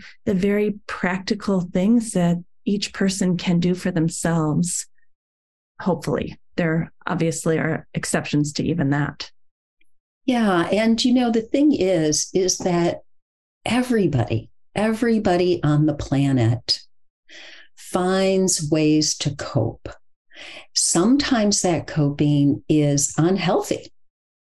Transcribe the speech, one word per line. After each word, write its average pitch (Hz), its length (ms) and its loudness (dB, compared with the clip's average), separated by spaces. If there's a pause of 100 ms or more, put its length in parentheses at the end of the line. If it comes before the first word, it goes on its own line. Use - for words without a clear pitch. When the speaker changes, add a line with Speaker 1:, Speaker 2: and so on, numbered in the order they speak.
(260)
Speaker 1:
the 220 80 -2
very 202 540 0
practical 190 760 -2
things 208 500 0
that 175 260 0 (260)
each 208 300 -4
person 190 420 0
can 175 240 0
do 180 140 2
for 180 180 -4
themselves. 165 920 -2 (960)
Hopefully, - 580 -4 (160)
there 165 380 -2 (140)
obviously 160 500 -2
are - 380 -4
exceptions 147 580 -2
to - 100 -4
even 139 280 0
that. 143 400 -4 (920)
Speaker 2:
Yeah. 208 460 2
And, 226 320 2
you 240 100 4
know, 247 180 2
the 226 100 2
thing 277 320 2
is, 165 600 0
is 185 260 0
that 170 420 0 (640)
everybody, 185 880 0 (220)
everybody 214 880 2
on 151 220 4
the 151 100 0
planet 131 840 0 (960)
finds 190 920 0
ways 156 480 2
to 143 180 -4
cope. - 540 -4 (840)
Sometimes 220 880 2
that 175 260 0
coping 143 800 2
is 147 480 2
unhealthy. 190 720 0 (500)